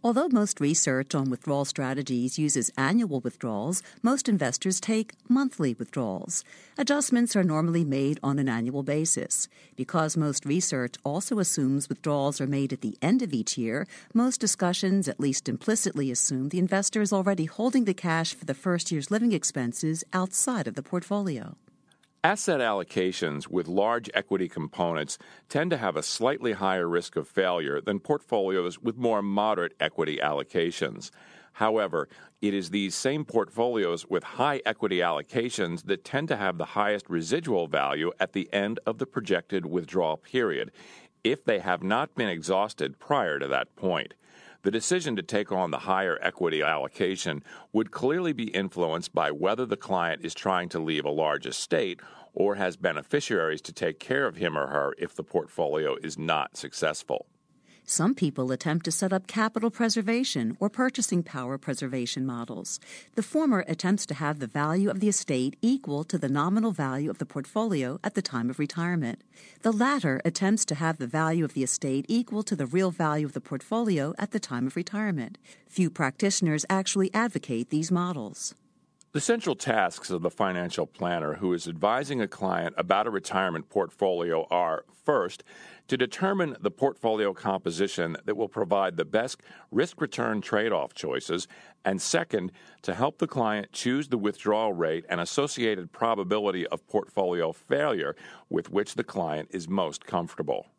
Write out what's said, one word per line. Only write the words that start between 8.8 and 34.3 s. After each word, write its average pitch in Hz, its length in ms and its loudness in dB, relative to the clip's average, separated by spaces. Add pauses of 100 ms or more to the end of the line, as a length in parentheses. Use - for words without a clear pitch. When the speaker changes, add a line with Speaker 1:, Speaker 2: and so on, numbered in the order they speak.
Speaker 1:
basis. - 680 0 (280)
Because 156 380 0
most 147 300 0
research 139 600 0
also 185 340 -2
assumes 139 500 2
withdrawals 143 500 0
are 135 80 0
made 139 280 0
at - 80 -8
the 107 180 -4
end 226 220 4
of 175 100 -2
each 110 240 0
year, 123 300 -2 (260)
most 247 300 2
discussions, 190 680 2
at - 120 -6
least 135 280 0
implicitly, 143 600 0
assume 131 400 0
the 180 80 -2
investor 202 420 2
is 202 100 2
already 190 360 2
holding 240 400 2
the 185 80 2
cash 165 400 0
for - 100 -14
the 147 80 -2
first 175 400 -2
year's 147 180 -2
living 220 220 2
expenses 156 800 -2
outside 185 560 0
of 104 60 -6
the - 80 -6
portfolio. 180 720 -4 (680)
Speaker 2:
Asset 175 380 4
allocations 92 880 2
with 85 200 0
large 113 460 2
equity 95 340 0
components 78 680 -2 (320)
tend 165 220 0
to 147 40 2
have 101 180 -2
a 80 80 0
slightly 123 520 0
higher 95 340 2
risk 85 280 0
of 76 120 -2
failure 82 540 0
than 101 180 0
portfolios 95 760 0
with 113 180 -4
more 113 240 2
moderate 101 580 0
equity 76 440 0
allocations. 76 880 -2 (420)
However, 101 560 0 (320)
it 104 140 0
is 90 160 -4
these 98 240 0
same 143 320 -2
portfolios 110 840 0
with 90 160 0
high 139 400 0